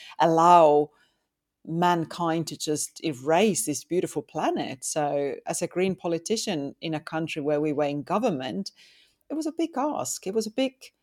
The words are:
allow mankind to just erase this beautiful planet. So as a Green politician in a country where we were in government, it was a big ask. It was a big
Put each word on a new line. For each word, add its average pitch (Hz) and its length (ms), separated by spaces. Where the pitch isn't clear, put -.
allow 165 720
mankind 165 800
to 156 100
just - 480
erase 160 600
this 147 180
beautiful 165 380
planet. 160 640
So 143 500
as - 160
a 180 60
Green 185 280
politician 165 840
in 160 140
a 151 60
country 160 420
where 147 180
we 151 140
were 147 100
in 143 200
government, 180 680
it 294 60
was 302 120
a 311 60
big 330 240
ask. - 500
It 185 60
was 220 140
a 214 40
big 262 220